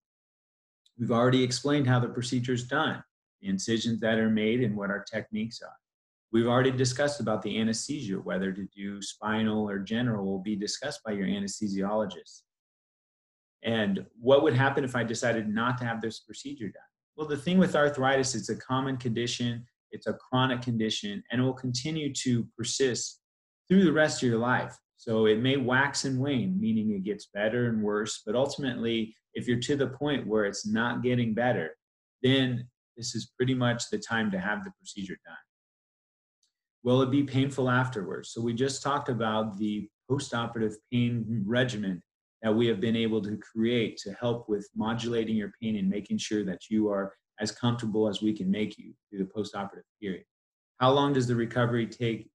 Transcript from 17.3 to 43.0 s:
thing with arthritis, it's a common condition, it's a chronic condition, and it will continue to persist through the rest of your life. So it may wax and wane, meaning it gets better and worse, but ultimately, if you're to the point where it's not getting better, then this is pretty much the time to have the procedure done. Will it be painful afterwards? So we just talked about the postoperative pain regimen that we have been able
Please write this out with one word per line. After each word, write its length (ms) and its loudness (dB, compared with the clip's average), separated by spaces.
thing 220 2
with 160 6
arthritis, 600 2
it's 160 -4
a 60 -2
common 420 -2
condition, 680 -2
it's 160 -10
a 60 -2
chronic 500 0
condition, 680 -2
and 100 0
it 40 4
will 100 2
continue 600 -4
to 320 0
persist 640 -2
through 180 8
the 80 6
rest 300 2
of 60 4
your 100 4
life. 380 0
So 300 2
it 140 6
may 160 2
wax 480 2
and 160 0
wane, 400 0
meaning 320 0
it 120 -4
gets 220 -4
better 420 0
and 140 0
worse, 420 -2
but 120 -2
ultimately, 800 -2
if 140 -6
you're 120 2
to 160 0
the 120 0
point 380 -4
where 180 2
it's 220 -4
not 360 0
getting 320 2
better, 420 0
then 460 2
this 180 -8
is 220 -8
pretty 180 2
much 360 0
the 80 -2
time 340 -2
to 60 -2
have 260 -4
the 140 -14
procedure 460 -12
done. 120 -18
Will 180 6
it 80 2
be 140 4
painful 440 0
afterwards? 640 -2
So 100 -8
we 140 0
just 280 0
talked 260 -2
about 500 0
the 300 -2
postoperative 640 -2
pain 560 0
regimen 560 0
that 120 2
we 140 4
have 120 2
been 160 2
able 260 2